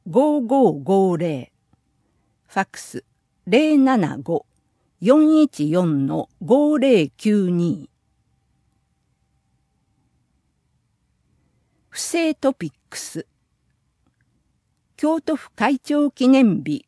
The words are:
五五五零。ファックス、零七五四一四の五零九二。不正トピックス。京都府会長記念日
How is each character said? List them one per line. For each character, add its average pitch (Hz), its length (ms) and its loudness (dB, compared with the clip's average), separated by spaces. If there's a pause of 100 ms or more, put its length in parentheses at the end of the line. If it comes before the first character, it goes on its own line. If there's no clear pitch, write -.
五 294 300 2
五 240 320 2
五 180 460 0
零。 151 340 -6 (960)
フ - 120 -6
ァ 190 40 -2
ッ - 40 -10
ク - 120 -20
ス、 - 240 -16 (420)
零 302 320 2
七 233 420 2
五 160 260 -6 (600)
四 311 360 4
一 151 280 -2
四 156 380 0
の 156 220 -6 (120)
五 294 360 0
零 226 400 2
九 208 320 0
二。 170 400 -4 (4000)
不 - 100 -16
正 330 340 -4
ト 269 200 -2
ピ 170 140 -10
ッ 139 40 -14 (180)
ク - 80 -18
ス。 - 300 -14 (1700)
京 311 240 -2
都 311 160 -4
府 - 160 -12
会 254 280 -2
長 294 300 -2
記 254 200 0
念 220 340 4
日 147 240 -8